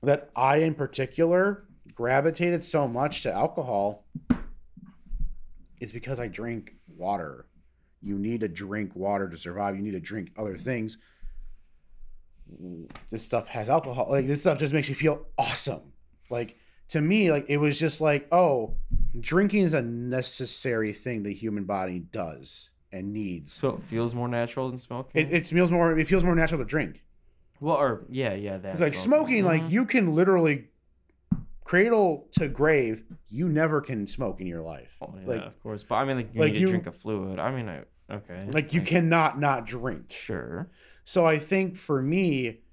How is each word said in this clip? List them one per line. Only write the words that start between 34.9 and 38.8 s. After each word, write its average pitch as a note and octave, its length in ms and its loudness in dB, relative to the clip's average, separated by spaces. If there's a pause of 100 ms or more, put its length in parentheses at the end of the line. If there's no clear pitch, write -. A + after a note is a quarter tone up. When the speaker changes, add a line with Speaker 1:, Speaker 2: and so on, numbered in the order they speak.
Speaker 2:
Oh, - 180 -14
yeah, F#2 80 -10
Speaker 1:
Like, A2+ 140 -4
Speaker 2:
of - 200 -16
course. G#2+ 220 -10
But A2+ 120 -2
I B2+ 100 2
mean, C3+ 100 0
like, A#2+ 180 -6
you A2+ 60 0
Speaker 1:
like, D#3 140 4
Speaker 2:
need G#2+ 60 2
Speaker 1:
you F#3+ 80 4
Speaker 2:
to F#3+ 40 2
drink F3 140 0
a - 60 -10
fluid. F#2+ 460 -6
I G#2 160 -2
mean, A#2+ 140 -6
I, D#2+ 140 -10 (320)
okay. F#2+ 360 -12
Speaker 1:
Like, D3 220 -2
you E3+ 80 2